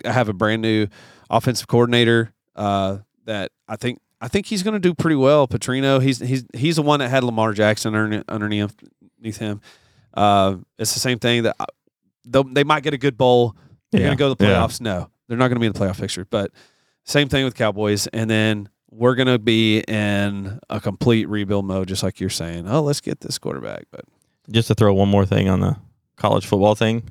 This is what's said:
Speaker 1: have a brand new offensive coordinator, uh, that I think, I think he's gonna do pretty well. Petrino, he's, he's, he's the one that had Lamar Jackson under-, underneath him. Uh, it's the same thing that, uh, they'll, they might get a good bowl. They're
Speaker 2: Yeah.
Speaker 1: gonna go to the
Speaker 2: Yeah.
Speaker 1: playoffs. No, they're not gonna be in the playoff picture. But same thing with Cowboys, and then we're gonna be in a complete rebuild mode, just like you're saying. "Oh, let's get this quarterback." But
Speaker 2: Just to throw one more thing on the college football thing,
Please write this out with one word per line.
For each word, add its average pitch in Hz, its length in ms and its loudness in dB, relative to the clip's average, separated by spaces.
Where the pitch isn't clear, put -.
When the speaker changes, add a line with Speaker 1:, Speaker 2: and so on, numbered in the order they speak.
Speaker 1:
have 113 240 2
a 104 40 -4
brand 110 280 0
new 110 260 2
offensive 117 380 0
coordinator, 120 640 4
uh, 98 420 -2
that 104 260 -8
I 107 80 -10
think, 123 240 -8
I 117 60 -10
think 202 200 -2
he's 190 160 -6
gonna 214 160 -2
do 175 140 2
pretty 160 220 0
well. 139 320 4
Petrino, 131 540 0
he's, 131 180 0
he's, 127 240 -4
he's 151 240 -2
the 160 40 2
one 147 180 2
that 127 100 -2
had 131 140 2
Lamar 110 300 0
Jackson 107 420 0
under-, 107 320 -2
underneath 104 1120 -6
him. 107 240 -8
Uh, 98 420 4
it's 110 160 -4
the - 60 -4
same 123 200 -2
thing 120 240 0
that, 110 160 -2
uh, - 60 -6
they'll, 127 180 2
they 135 220 0
might 151 180 0
get 147 100 -2
a 139 40 -4
good 127 200 -2
bowl. 123 380 4
They're 208 100 2
Speaker 2:
Yeah. - 60 2
Speaker 1:
gonna 139 100 2
go 139 160 2
to - 40 -4
the 101 120 2
Speaker 2:
Yeah. 95 80 4
Speaker 1:
playoffs. 117 240 -2
No, 92 280 -6
they're 117 100 -4
not 127 120 4
gonna 120 120 0
be 117 60 2
in 104 60 0
the - 60 -10
playoff 95 200 -2
picture. 95 300 -8
But 104 220 -4
same 143 240 0
thing 135 160 0
with 123 100 -4
Cowboys, 104 520 -2
and 113 220 -4
then 107 380 0
we're 120 240 -2
gonna 127 240 2
be 110 480 2
in 101 720 -4
a 110 120 -8
complete 110 480 0
rebuild 101 360 -2
mode, 95 220 -4
just 92 160 -6
like 95 160 -6
you're 92 100 -4
saying. 85 380 -8
"Oh, 139 140 0
let's 147 180 -2
get - 220 -8
this - 160 -10
quarterback." 52 540 -10
But - 120 -18
Speaker 2:
Just 113 160 2
to 107 80 2
throw 104 180 6
one 98 160 4
more 101 160 4
thing 98 220 0
on 92 140 2
the 98 160 0
college 101 300 0
football 104 280 4
thing, 113 360 0